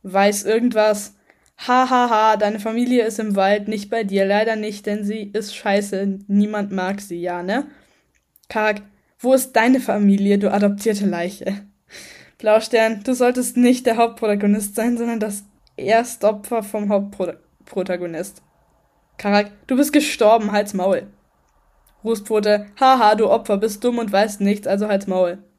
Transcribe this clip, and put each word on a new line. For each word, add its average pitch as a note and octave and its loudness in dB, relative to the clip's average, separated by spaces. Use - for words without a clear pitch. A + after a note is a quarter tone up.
Weiß G3+ 0
irgendwas: G#3+ 0
"Ha, B3+ 4
ha, B3 2
ha, A3 4
deine G#3 0
Familie A#3 0
ist G3+ -4
im G#3+ -2
Wald, G3+ 2
nicht G3+ -6
bei A#3 -2
dir, G3 0
leider G#3+ 0
nicht, G#3+ -10
denn G#3 -4
sie G#3+ -6
ist G#3+ -8
scheiße, G3+ -2
niemand G3+ 0
mag F#3+ -4
sie, F3 -10
ja, F3 -6
ne?" A#3 -4
Karak: G#3+ -2
"Wo B3+ 4
ist B3+ 0
deine B3 4
Familie, G3+ 2
du G3+ 0
adoptierte G3+ 0
Leiche?" F#3 -4
Blaustern: A3 2
"Du B3+ 0
solltest B3 0
nicht B3 4
der A#3 2
Hauptprotagonist G#3 0
sein, A#3+ -2
sondern A#3 -4
das G#3 -6
Erstopfer A3 -2
vom G#3 -6
Hauptprotagonist." F3+ -6
Karak: G3+ 0
"Du C4 0
bist C#4 2
gestorben, G#3+ 4
halt's G#3 -2
Maul." F#3 -2
Rußpfote: G#3 -2
"Haha, A#3+ 6
du A3 2
Opfer, A3 0
bist G#3 -4
dumm A#3+ 0
und A3 -4
weißt G3+ 0
nichts, G3+ 0
also G3+ -2
halt's G3+ -2
Maul." F#3 -2